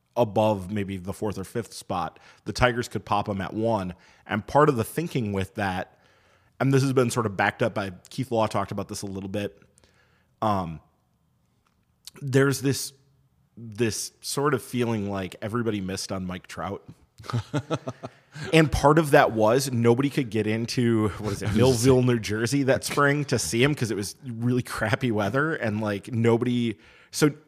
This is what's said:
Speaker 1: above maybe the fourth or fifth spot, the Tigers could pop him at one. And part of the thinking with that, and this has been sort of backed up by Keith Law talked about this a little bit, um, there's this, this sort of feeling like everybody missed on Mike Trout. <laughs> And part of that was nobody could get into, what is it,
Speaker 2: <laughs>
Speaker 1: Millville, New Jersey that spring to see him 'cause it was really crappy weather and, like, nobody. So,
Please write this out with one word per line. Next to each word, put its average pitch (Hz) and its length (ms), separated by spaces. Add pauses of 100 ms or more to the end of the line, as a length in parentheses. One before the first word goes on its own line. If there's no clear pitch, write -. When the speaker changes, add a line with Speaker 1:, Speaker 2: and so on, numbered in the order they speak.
(160)
Speaker 1:
above 107 540
maybe 98 260
the 92 160
fourth 107 240
or 95 80
fifth - 300
spot, 87 440 (260)
the 107 80
Tigers 120 360
could 98 160
pop 104 240
him 98 120
at 90 140
one. 104 400 (320)
And 104 200
part 147 220
of 135 80
the 110 80
thinking 135 480
with 95 240
that, 95 420 (640)
and 135 120
this 135 100
has 139 100
been 127 180
sort 117 160
of 98 100
backed 101 260
up 107 120
by 98 160 (180)
Keith - 220
Law 110 160
talked 98 240
about 101 180
this 104 140
a 104 40
little 95 220
bit, 101 320 (800)
um, 92 380 (1400)
there's 135 400
this, 135 300 (640)
this 110 640
sort 143 340
of 117 80
feeling 113 480
like 95 320
everybody 110 380
missed 95 320
on 92 140
Mike 90 200
Trout. 95 420
<laughs> - 40 (1600)
And 160 180
part 151 280
of 147 140
that 135 200
was 120 400
nobody 120 380
could 135 180
get 107 180
into, 113 600 (120)
what 104 120
is 95 100
it, 104 100
Speaker 2:
<laughs> - 20
Speaker 1:
Millville, 127 480
New 123 180
Jersey 113 440
that 127 200
spring 143 420
to 120 120
see 117 240
him 147 120
'cause 110 160
it 101 60
was 98 180 (120)
really 123 360
crappy 117 480
weather 117 440
and, 107 260
like, 104 320
nobody. 117 640 (340)
So, 151 200 (180)